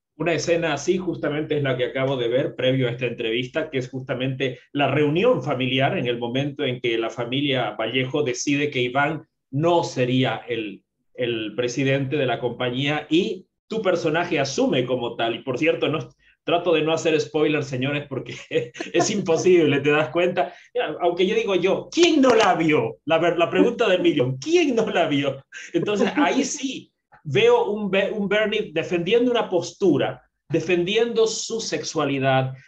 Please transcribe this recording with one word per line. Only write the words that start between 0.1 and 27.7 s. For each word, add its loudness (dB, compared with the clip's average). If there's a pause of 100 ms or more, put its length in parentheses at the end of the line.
Una -2
escena 0
así 0
justamente -4
es -2
la 0
que -2
acabo -2
de -2
ver 0
previo 2
a -2
esta -6
entrevista, -4
que -4
es -6
justamente -6 (120)
la 0
reunión 2
familiar 0
en -4
el -2
momento -4
en -4
que -2
la -2
familia -4
Vallejo -2
decide -2
que -2
Iván -2 (240)
no 2
sería 0
el, -8 (300)
el -4
presidente -2
de 0
la -2
compañía -4
y 0 (200)
tu -6
personaje 0
asume 0
como -4
tal. -2
Y -8
por -6
cierto, 0
no, -4 (380)
trato 2
de 2
no 0
hacer 2
spoilers, 0
señores, -4
porque -10 (140)
<laughs> -2 (220)
es 2
imposible, 4
¿te 0
das 2
cuenta? 0 (480)
Aunque 2
yo 0
digo 0
yo, 0
¿quién 4
no 6
la 4
vio? 0
La 2
ver-, 2
la 2
pregunta 2
del 4
millón, 2
¿quién 2
no 2
la 2
vio? -2 (300)
Entonces, 2
ahí 2
sí -8 (320)
veo 4